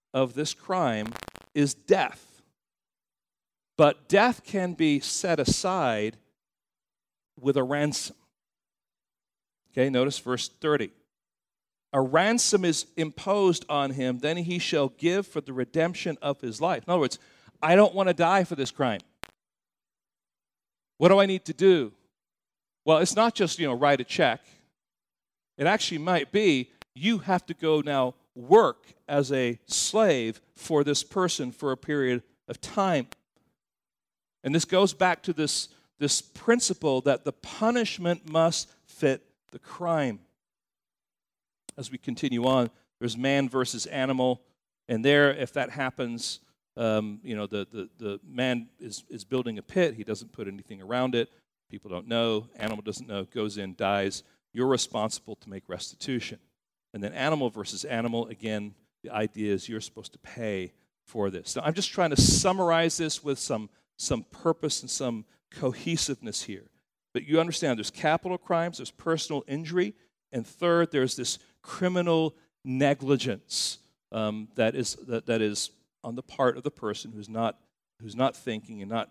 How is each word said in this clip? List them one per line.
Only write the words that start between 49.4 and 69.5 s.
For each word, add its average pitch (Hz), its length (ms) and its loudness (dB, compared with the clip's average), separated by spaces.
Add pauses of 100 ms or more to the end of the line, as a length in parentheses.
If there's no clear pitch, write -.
a - 20 -10
pit. 170 340 0
He 110 80 -12
doesn't - 300 -10
put 104 140 -12
anything 98 340 -16
around 123 340 -2
it. 117 140 0 (400)
People 104 200 -16
don't 92 180 -10
know. 117 400 -2 (100)
Animal 107 260 -6
doesn't 107 240 -10
know. 101 160 -8
Goes 104 340 -8
in, 95 180 -10
dies. 98 480 -2 (280)
You're 127 160 -2
responsible 110 720 -2
to - 120 -20
make 98 200 -16
restitution. - 720 -8 (540)
And 101 100 -10
then 98 100 -6
animal 139 360 -2
versus 104 360 -10
animal, 117 420 -4
again, 107 480 -8 (280)
the - 80 -16
idea 107 420 -4
is 95 160 -6
you're 110 120 -10
supposed - 320 -18
to - 60 -20
pay 101 540 -10 (340)
for 101 220 -2
this. 92 200 -8
So 120 140 -6
I'm 156 100 0
just 190 180 -4
trying 170 200 0
to 135 100 4
summarize 170 760 2
this 160 260 -4
with 139 160 -4
some, 110 300 -6 (280)
some 117 340 -4
purpose - 500 -2
and 127 80 -12
some 117 360 -6 (260)
cohesiveness 131 920 -4
here. - 260 -14 (440)
But 139 120 -6
you 151 140 2
understand 160 380 0
there's 104 120 -8
capital 180 480 -2
crimes, 170 400 -2
there's 127 140 -14
personal 160 560 -4
injury, 165 480 -2 (360)